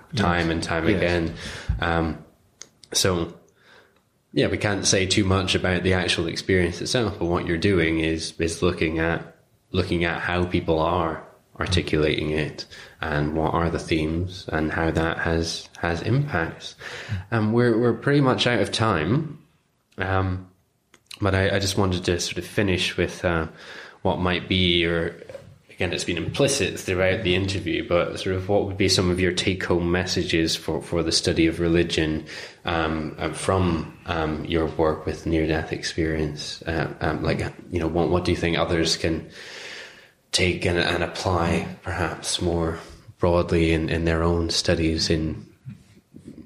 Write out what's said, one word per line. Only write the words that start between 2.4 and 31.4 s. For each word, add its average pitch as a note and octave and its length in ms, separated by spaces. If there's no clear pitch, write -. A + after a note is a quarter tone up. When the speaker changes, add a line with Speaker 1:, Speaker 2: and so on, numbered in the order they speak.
Speaker 2:
so, F2 400
yeah, C3 140
we F#2+ 100
can't G2 280
say F#2+ 200
too F#2+ 180
much F#2 300
about F2+ 280
the F#2 120
actual E2+ 320
experience F2 560
itself, A2 360
but F2 80
what E2+ 200
you're F2 100
doing E2 440
is, D#2+ 380
is E2 220
looking E2+ 380
at, E2 320
looking F2+ 340
at E2 160
how F2+ 240
people E2 340
are E2 440
articulating D2+ 720
it D2+ 340
and D2+ 340
what D#2+ 200
are E2+ 160
the D#2+ 80
themes E2 760
and D#2 200
how E2 180
that E2 280
has, E2 500
has E2+ 240
impacts. A2 720
Um, A2 200
we're, A#2+ 260
we're A#2+ 140
pretty C#3+ 280
much B2+ 260
out A#2+ 140
of G2 120
time. A2 680
Um, F#2+ 480
but F#2+ 140
I, F#2+ 220
I - 40
just G2 180
wanted F#2 260
to F2 160
sort - 180
of F2 80
finish G2 500
with, - 280
uh, E2+ 220
what F2+ 180
might F2+ 280
be F2+ 300
your, E2 340
again, F2+ 220
it's D2+ 120
been F2 140
implicit F#2 600
throughout F#2 460
the F2+ 100
interview, F#2 540
but E2+ 320
sort F#2+ 160
of F#2 120
what G2+ 180
would F#2+ 100
be G2 120
some F2+ 220
of F2+ 80
your F2+ 140
take-home F2 580
messages F2 640
for, D#2 280
for E2+ 200
the E2 80
study E2 380